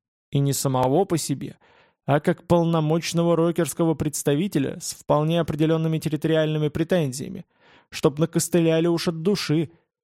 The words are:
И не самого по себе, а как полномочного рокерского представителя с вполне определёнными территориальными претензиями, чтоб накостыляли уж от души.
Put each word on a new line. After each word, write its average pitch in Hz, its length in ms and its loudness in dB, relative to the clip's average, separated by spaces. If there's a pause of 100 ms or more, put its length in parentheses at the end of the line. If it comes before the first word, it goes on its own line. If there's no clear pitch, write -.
(300)
И 139 80 0
не 139 140 2
самого 135 540 2
по 180 100 -2
себе, - 400 -6 (500)
а 147 140 2
как - 260 -2
полномочного 170 920 2
рокерского 165 580 0
представителя 151 840 -2
с - 140 -10
вполне 156 460 0
определёнными 160 580 0
территориальными 156 680 0
претензиями, 156 800 -4 (440)
чтоб 143 280 -2
накостыляли 165 680 2
уж 170 220 0
от 160 140 -6
души. 165 480 0 (340)